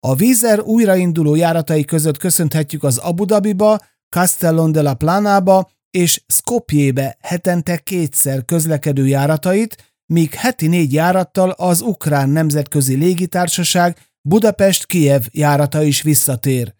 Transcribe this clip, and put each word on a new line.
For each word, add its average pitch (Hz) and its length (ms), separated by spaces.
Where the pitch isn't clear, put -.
A 135 80
Wizz 233 300
Air 214 160
újrainduló 180 720
járatai 165 500
között 151 320
köszönhetjük 156 640
az 131 160
Abu 175 260
Dhabiba, 208 540
Castellón 160 560
de 156 100
la 139 120
Planába 190 760
és 175 360
Skopjébe 139 920
hetente 175 580
kétszer 143 680
közlekedő 151 600
járatait, 156 880
míg 165 220
heti 233 320
négy 165 260
járattal 185 580
az 180 300
ukrán 147 480
nemzetközi 147 680
légitársaság 175 1040
Budapest-Kijev 180 1000
járata 147 520
is 147 200
visszatér. 131 760